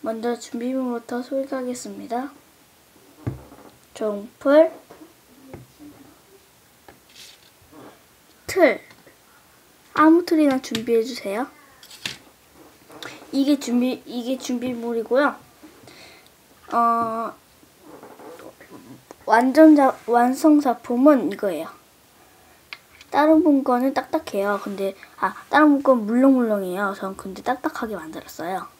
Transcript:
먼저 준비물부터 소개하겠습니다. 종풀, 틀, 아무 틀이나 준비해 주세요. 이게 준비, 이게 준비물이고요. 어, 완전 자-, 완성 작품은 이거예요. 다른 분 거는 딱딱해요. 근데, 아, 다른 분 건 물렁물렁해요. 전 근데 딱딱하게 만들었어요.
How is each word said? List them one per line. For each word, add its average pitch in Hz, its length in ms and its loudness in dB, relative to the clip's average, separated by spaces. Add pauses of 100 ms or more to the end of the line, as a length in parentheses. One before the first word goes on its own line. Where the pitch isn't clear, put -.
먼저 226 380 -6
준비물부터 247 800 -8
소개하겠습니다. 247 1080 -8 (1600)
종풀, 247 800 2 (3750)
틀, 302 340 2 (1120)
아무 320 320 4
틀이나 285 380 2
준비해 226 400 -2
주세요. 240 420 -8 (1900)
이게 277 280 2
준비, 247 480 -2
이게 247 320 -6
준비물이고요. 240 960 -2 (1400)
어, 233 600 -2 (1900)
완전 262 480 6
자-, 269 200 2 (120)
완성 262 520 4
작품은 247 720 2
이거예요. 165 460 -8 (1300)
다른 311 340 4
분 277 200 4
거는 262 300 0
딱딱해요. 208 680 -4
근데, 196 320 -6 (220)
아, 190 160 -4 (160)
다른 294 240 4
분 277 100 0
건 247 220 2
물렁물렁해요. 214 920 0
전 190 200 -10
근데 196 240 -14
딱딱하게 247 540 -6
만들었어요. 320 720 -10 (120)